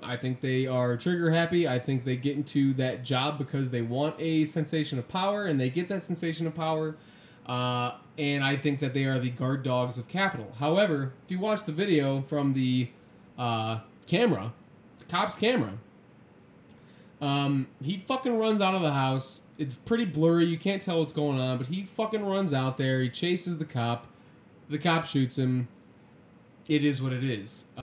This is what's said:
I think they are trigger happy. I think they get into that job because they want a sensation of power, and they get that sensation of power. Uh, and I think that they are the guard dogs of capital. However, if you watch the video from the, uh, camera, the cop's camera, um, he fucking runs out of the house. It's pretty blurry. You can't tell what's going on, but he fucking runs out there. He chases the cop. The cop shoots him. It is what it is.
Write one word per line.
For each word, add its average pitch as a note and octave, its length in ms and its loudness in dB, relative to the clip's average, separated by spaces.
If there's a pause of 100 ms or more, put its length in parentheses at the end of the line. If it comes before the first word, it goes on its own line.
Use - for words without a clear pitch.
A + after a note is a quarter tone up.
I B2 140 -4
think B2+ 240 -4
they C3 260 0
are B2 300 2
trigger E3+ 340 2
happy. E3 380 4
I B2+ 100 2
think C3 240 -2
they B2+ 140 0
get C#3 180 -2
into C#3 380 2
that C3 320 -2
job C#3 320 0
because C#3 320 -2
they B2 120 -2
want C3+ 380 -2
a D#3+ 240 2
sensation D3+ 560 -2
of A#2+ 80 -6
power, G3 380 -2
and D#3+ 120 2
they B2+ 120 2
get F3 180 -2
that G3 160 -4
sensation E3 440 -4
of D#3 60 -4
power. D#3+ 440 -2 (480)
Uh, B2 480 -2 (240)
and C#3+ 260 0
I C#3 140 2
think C#3+ 240 0
that C3+ 120 -2
they C#3 120 0
are C3+ 140 2
the B2 100 -2
guard C3 340 -2
dogs B2 340 0
of A#2 120 -10
capital. F3 500 -2
However, D3+ 540 2 (100)
if - 80 -12
you F#3 80 -2
watch G#3 240 0
the - 80 -6
video D3+ 520 2
from C#3 300 0
the, B2+ 360 2 (480)
uh, A2+ 420 -2 (280)
camera, D3 460 2 (460)
the - 60 -20
cop's G3 320 -2
camera, G#3 360 2 (1500)
um, C#3 460 0 (140)
he F#3 260 -4
fucking B3+ 300 0
runs A3 240 2
out F#3+ 140 4
of F#3+ 60 0
the D#3 100 2
house. C3+ 500 0 (160)
It's C#3 180 -6
pretty A#3 300 0
blurry. E3+ 400 4
You E3+ 120 0
can't F#3+ 240 -2
tell E3+ 180 0
what's D3+ 140 0
going D3 260 0
on, B2+ 180 0
but B2 100 -4
he F3+ 160 -6
fucking G#3+ 420 -2
runs G3 280 0
out C3 240 0
there. C3 240 2
He B2+ 80 0
chases F3 480 -2
the D#3 80 -4
cop. A#2 420 -2 (640)
The D3 80 -4
cop E3 280 2
shoots C3 320 0
him. B2+ 300 0 (1000)
It D3+ 160 2
is C#3 180 2
what C3 120 -2
it B2 100 -4
is. A2 420 -6 (180)